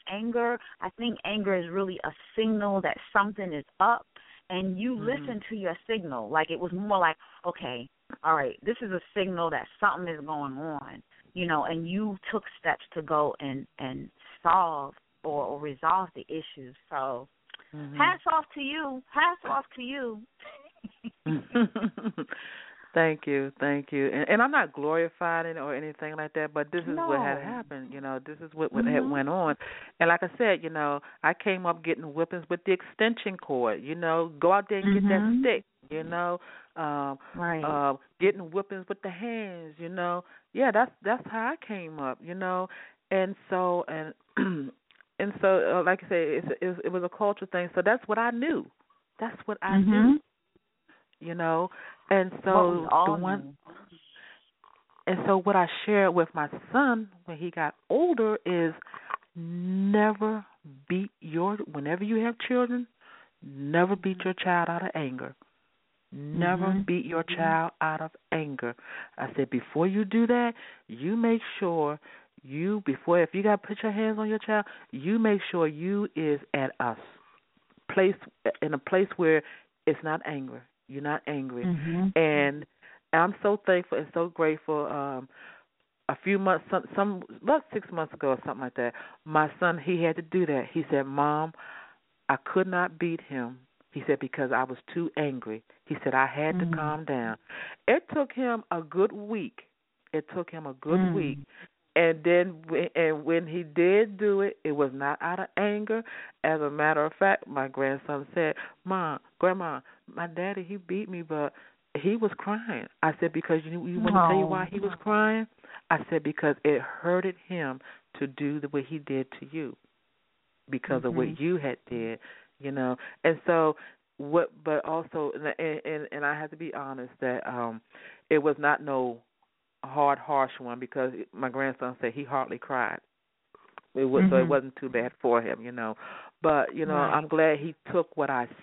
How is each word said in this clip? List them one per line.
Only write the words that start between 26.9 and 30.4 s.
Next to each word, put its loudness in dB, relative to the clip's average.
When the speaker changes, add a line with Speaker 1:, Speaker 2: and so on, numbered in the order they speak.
Speaker 2:
what 0
had -2
Speaker 1:
No. -8
Speaker 2:
happened, -10
you -14
know, -8
this -14
is -16
what, -2
what 0
had 2
Speaker 1:
Mm-hmm. -2
Speaker 2:
went 0
on. 0
And 4
like 4
I -4
said, 4